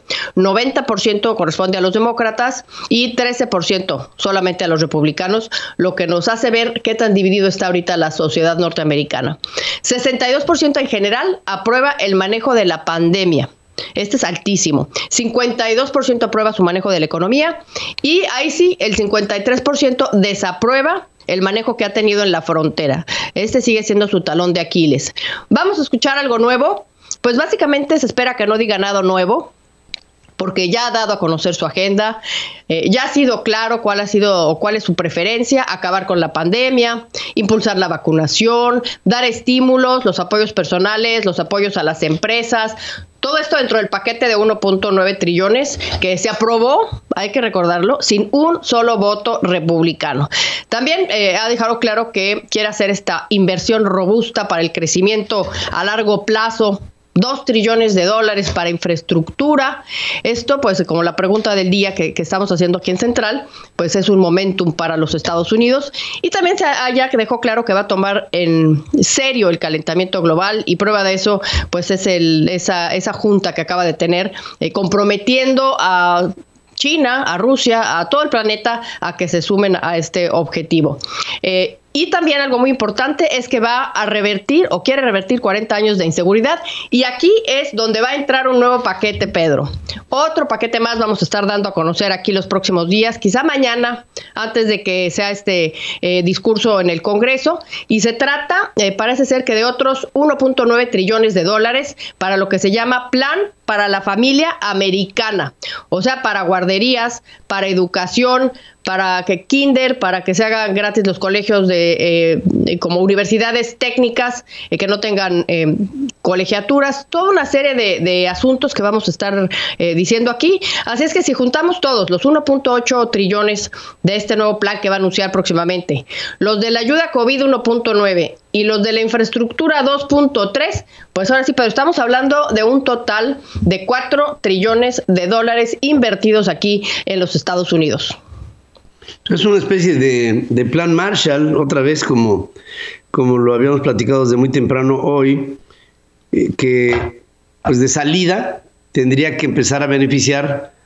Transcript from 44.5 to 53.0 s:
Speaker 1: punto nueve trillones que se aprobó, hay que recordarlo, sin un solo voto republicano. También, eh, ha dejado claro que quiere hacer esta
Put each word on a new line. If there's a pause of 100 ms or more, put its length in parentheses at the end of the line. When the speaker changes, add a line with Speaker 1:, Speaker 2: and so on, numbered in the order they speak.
Speaker 1:
punto
nueve
trillones (200)
que
se
aprobó, (140)
hay
que
recordarlo,
sin
un
solo
voto
republicano. (400)
También,
eh,
ha
dejado
claro
que
quiere
hacer
esta